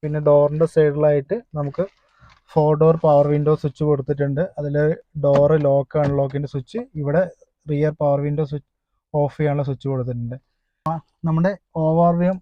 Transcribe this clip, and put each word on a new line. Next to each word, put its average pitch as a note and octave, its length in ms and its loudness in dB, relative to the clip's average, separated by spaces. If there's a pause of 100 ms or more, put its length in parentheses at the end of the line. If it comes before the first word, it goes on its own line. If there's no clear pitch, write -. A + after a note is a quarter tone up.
പിന്നെ D3+ 260 -4
ഡോറിൻ്റെ D3 460 4
സൈഡിലായിട്ട് D3+ 640 2 (220)
നമുക്ക് C#3+ 260 -4 (680)
ഫോർ D3+ 280 2
ഡോർ D#3+ 240 4
പവർ D3 280 4
വിൻഡോ D3 280 2
സ്വിച്ച് D3 280 -4
കൊടുത്തിട്ടുണ്ട്. C#3+ 540 -2 (160)
അതിൽ D3 160 -6 (500)
ഡോർ C#3+ 280 4 (160)
ലോക്ക് C#3 360 0
അൺലോക്കിൻ്റെ C#3 480 -2
സ്വിച്ച്, C#3+ 280 -8 (220)
ഇവിടെ D3 200 0 (480)
റിയർ D3+ 280 0
പവർ C#3+ 260 0
വിൻഡോ D3 260 -2
സ്വിച്ച് D3 180 -10 (460)
ഓഫ് D3 240 -2
ചെയ്യാനുള്ള D3 280 -2
സ്വിച്ച് C#3 240 -8
കൊടുത്തിട്ടുണ്ട്. B2 460 -6 (500)
ആ, D#3+ 60 -4 (340)
നമ്മുടെ E3 240 2 (340)
overview E3+ 580 2